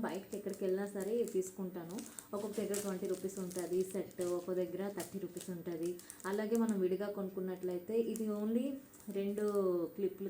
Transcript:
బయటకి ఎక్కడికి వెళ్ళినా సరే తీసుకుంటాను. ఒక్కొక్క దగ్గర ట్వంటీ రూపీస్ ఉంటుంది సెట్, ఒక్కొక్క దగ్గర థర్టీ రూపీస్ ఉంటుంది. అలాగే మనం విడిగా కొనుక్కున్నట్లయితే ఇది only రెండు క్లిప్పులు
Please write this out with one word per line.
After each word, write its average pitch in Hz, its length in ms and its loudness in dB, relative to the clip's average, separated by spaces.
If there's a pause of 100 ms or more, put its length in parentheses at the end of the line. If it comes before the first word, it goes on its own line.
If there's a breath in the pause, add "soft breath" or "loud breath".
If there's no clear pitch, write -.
బయటకి 185 320 -4
ఎక్కడికి 190 260 -4
వెళ్ళినా 190 220 4 (100)
సరే 196 180 0 (220)
తీసుకుంటాను. 185 600 -2 (400 loud breath)
ఒక్కొక్క 208 260 -2
దగ్గర 202 240 2
ట్వంటీ 190 260 -2
రూపీస్ 185 320 -2
ఉంటుంది 180 340 0 (140)
సెట్, - 300 -4
ఒక్కొక్క 175 400 0
దగ్గర 180 200 -2 (160)
థర్టీ 180 260 -6
రూపీస్ 175 300 -6
ఉంటుంది. 170 360 -2 (420 loud breath)
అలాగే 220 320 2
మనం 220 200 4
విడిగా 185 240 4 (120)
కొనుక్కున్నట్లయితే 185 760 -2 (180)
ఇది 220 140 -2 (120)
only 226 260 2 (540)
రెండు 202 260 2 (500)
క్లిప్పులు 196 340 0